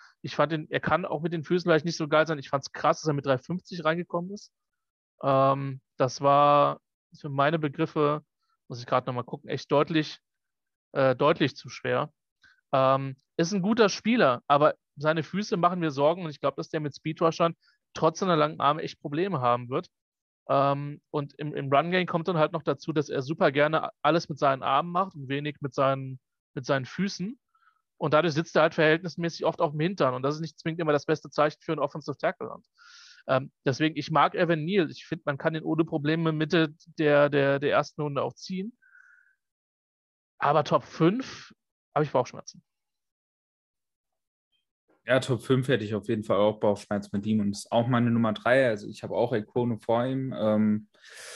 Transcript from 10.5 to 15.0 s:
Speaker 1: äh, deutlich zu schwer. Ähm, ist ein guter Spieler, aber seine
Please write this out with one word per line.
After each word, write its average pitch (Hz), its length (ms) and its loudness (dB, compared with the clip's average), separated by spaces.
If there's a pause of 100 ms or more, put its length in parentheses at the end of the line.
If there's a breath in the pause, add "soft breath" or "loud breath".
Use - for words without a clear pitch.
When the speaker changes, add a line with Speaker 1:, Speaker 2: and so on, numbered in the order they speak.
Speaker 1:
äh, 135 220 2
deutlich 147 420 0
zu - 120 -18
schwer. 131 420 -4 (600 soft breath)
Ähm, 135 440 2 (200)
ist 170 160 0
ein 202 80 0
guter 214 300 4
Spieler, 175 560 2
aber 143 280 4 (220)
seine 156 260 0